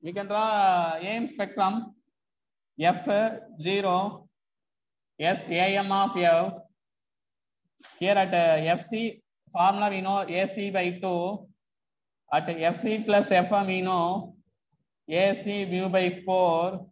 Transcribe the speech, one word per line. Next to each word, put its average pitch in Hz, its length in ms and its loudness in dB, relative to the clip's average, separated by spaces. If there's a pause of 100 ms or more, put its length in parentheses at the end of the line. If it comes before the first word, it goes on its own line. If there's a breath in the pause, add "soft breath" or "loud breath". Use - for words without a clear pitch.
We 165 80 -8
can 196 160 -6
draw, 208 100 -2
uh, 190 640 2
A 175 40 -8
M 226 240 -4
spectrum 202 680 -4 (800)
F - 280 0 (560)
zero, 190 640 -2 (920)
S 165 300 0
A 185 300 2
M 196 160 -2
of 196 240 0
F. 175 360 2 (1500)
Here 185 120 0
at, 190 220 2
uh, 165 340 2 (120)
F - 100 -16
C, 226 340 -6 (300)
formula 196 360 2
we 190 120 -4
know 190 260 -2
A 180 260 -2
C 202 180 -6
by 180 300 -2
two. 185 460 -4 (880)
At 160 160 0
F 165 320 -2
C 220 240 -2
plus 202 260 4
F 180 220 4
M 202 140 2
we 185 140 -2
know 185 540 -2 (760)
A 190 320 2
C 202 220 -4
mu 185 240 -2
by 180 380 0
four. 185 680 0